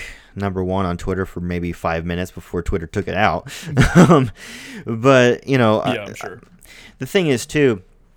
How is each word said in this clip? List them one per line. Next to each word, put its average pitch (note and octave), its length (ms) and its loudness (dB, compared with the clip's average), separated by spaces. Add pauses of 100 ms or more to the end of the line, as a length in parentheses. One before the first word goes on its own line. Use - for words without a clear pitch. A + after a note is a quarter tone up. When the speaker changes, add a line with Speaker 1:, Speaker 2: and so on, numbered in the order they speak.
(360)
Speaker 1:
number F#2+ 280 -4
one F#2 220 -2
on F2 120 -4
Twitter F#2 280 -4
for - 140 -12
maybe F2 320 -4
five E2 340 -4
minutes F2 240 -4
before F2 320 -8
Twitter E2+ 240 -4
took F#2+ 220 -6
it F2 80 -6
out. F#2 360 0 (240)
<laughs> C3 200 4
Um, D3+ 360 6 (540)
but, A#2+ 600 2
you C3+ 100 2
know, A2 280 4
Speaker 2:
Yeah, - 80 0
Speaker 1:
I, G#2 120 -8
Speaker 2:
I'm - 80 -14
sure. - 280 -14 (580)
Speaker 1:
the C3 80 -8
thing F#3 200 2
is, B2+ 200 0
too, B2+ 340 2 (360)